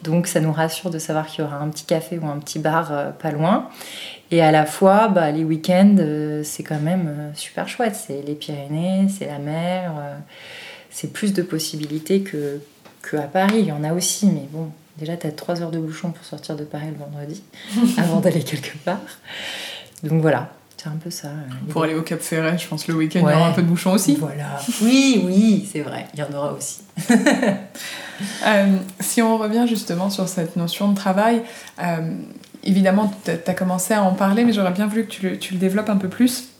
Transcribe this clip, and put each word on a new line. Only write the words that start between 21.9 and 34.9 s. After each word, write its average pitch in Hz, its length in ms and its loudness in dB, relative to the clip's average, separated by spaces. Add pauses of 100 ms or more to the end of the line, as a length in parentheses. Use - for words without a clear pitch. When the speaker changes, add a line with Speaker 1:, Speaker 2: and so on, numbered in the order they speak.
Speaker 2:
aller 156 80 0
au - 20 -4
Cap 160 160 -4
Ferret, 165 380 0
je - 100 -6
pense 156 160 -6
que 170 80 -2
le 160 60 2
week-end, 160 220 2
il - 20 8
y - 20 8
aura 151 120 6
Speaker 1:
Ouais. 160 80 6
Speaker 2:
un 170 80 4
peu 180 100 2
de 175 60 4
bouchon 175 240 2
aussi. 277 240 4
Speaker 1:
Voilà. 143 420 -4 (240)
Oui, 254 420 6
oui, 190 480 6
c'est 156 80 -4
vrai, 131 320 -8
il 147 80 -10
y - 20 -4
en 143 140 -6
aura 143 160 -4
aussi. - 280 -10 (280)
<laughs> 240 40 6 (1300)
Speaker 2:
Euh, 202 200 4 (340)
si - 240 0
on 226 160 4
revient 220 300 2
justement 196 420 -2
sur 185 180 -2
cette - 280 -4
notion 170 320 0
de 202 80 4
travail, 208 460 2 (380)
euh, 165 300 -2 (540)
évidemment, 196 480 4 (100)
t'as, 170 140 -2
t'as 180 180 -2
commencé 185 400 0
à 208 80 4
en 185 100 4
parler, 196 320 2
mais 233 80 6
j'aurais 190 200 2
bien 208 160 0
voulu 220 160 0